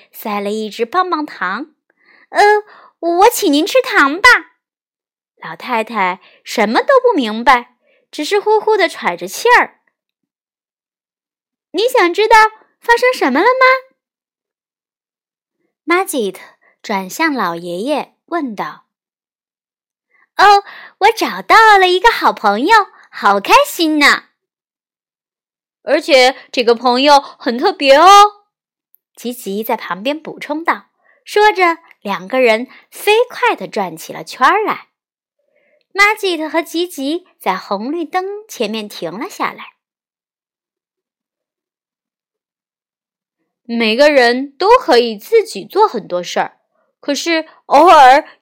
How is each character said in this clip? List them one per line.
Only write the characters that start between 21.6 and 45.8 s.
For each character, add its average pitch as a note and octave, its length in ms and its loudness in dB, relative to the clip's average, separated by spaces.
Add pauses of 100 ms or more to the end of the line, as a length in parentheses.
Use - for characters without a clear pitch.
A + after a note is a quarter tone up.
了 F#4 120 4
一 F4+ 100 0
个 G#4 100 4
好 D4+ 240 0
朋 G#3 320 -2
友， G#4+ 100 4 (360)
好 G3+ 280 0
开 D#4 140 0 (140)
心 D#4 320 -2
呐。 - 300 0 (1500)
”“而 D4+ 180 -2
且 C4+ 340 2 (160)
这 B3+ 120 -4
个 A#3 100 2
朋 B3 300 0
友 C#4+ 160 6
很 C4+ 400 -6
特 F4+ 120 0
别 C#4 240 2
哦。” D#4+ 120 6 (1080)
吉 A#3 160 -12
吉 G#3 320 -10
在 A3 140 -2
旁 F3+ 240 -12
边 C#4+ 180 -6
补 F3+ 200 -16
充 D#4 240 -8
道。 C#4 240 -4 (360)
说 G#4 280 2
着， F4 260 0 (240)
两 F#3 260 -10
个 C4 140 -2
人 A#3 260 0 (220)
飞 A4 400 0
快 A4 260 -2
地 F#3+ 120 -14
转 F3 280 -8
起 - 160 -18
了 D#3 120 -14
圈 - 240 -2
儿 G4 160 0
来。 D4 240 -8 (1080)
Majid G4 560 -2
和 D#4+ 120 -2
吉 E4 260 -6
吉 D4+ 400 -8 (100)
在 F#3 180 -6
红 G#3 360 -10
绿 E4+ 120 -8
灯 G4 440 -8
前 G#3+ 240 -8
面 A3 180 -10
停 E3 220 -12
了 C4+ 180 -12
下 - 220 -8
来。 - 240 -20 (4000)
每 A#3 280 -2
个 C#4+ 120 4
人 C4 440 2
都 F#4 160 -2 (100)
可 D4+ 180 2
以 A#3 200 0
自 G#4+ 260 0
己 - 220 -12
做 G4+ 200 0